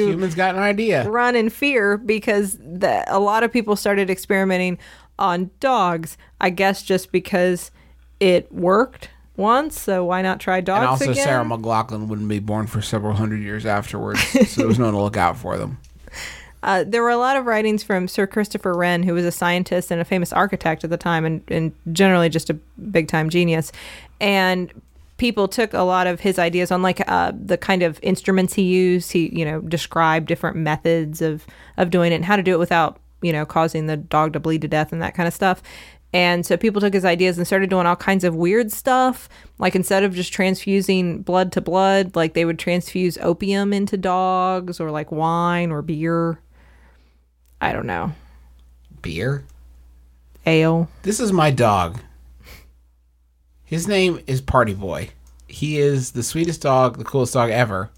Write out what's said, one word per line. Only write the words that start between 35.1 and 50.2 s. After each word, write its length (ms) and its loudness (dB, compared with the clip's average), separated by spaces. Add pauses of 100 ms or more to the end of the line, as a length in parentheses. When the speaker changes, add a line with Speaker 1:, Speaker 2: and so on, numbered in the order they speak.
Speaker 2:
kind 140 -2
of 80 -4
stuff. 260 0 (520)
And 340 2
so 100 2
people 240 0
took 140 2
his 100 2
ideas 320 2
and 80 -2
started 240 0
doing 160 2
all 100 4
kinds 280 0
of 120 2
weird 360 2
stuff. 580 0 (300)
Like, 160 0
instead 280 2
of 120 0
just 180 -6
transfusing 880 0
blood 300 0
to 100 -2
blood, 540 2
like, 180 0
they 120 0
would 120 -2
transfuse 600 -2
opium 520 0
into 260 -2
dogs 840 -2
or, 100 -6
like, 220 -6
wine 600 0
or 120 -4
beer. 560 -2 (1200)
I 100 -2
don't 160 -6
know. 240 -4 (880)
Speaker 1:
Beer? 440 -6 (1000)